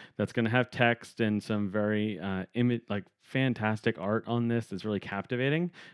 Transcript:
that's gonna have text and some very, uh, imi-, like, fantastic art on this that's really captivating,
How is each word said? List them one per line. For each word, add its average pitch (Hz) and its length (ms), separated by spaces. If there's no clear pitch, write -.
that's 104 160
gonna 113 160
have 123 200
text - 520
and 107 200
some 104 280
very, 104 500
uh, 95 240
imi-, 120 320
like, 101 160
fantastic 110 760
art 101 260
on 117 220
this 117 200
that's 98 180
really 104 160
captivating, 135 680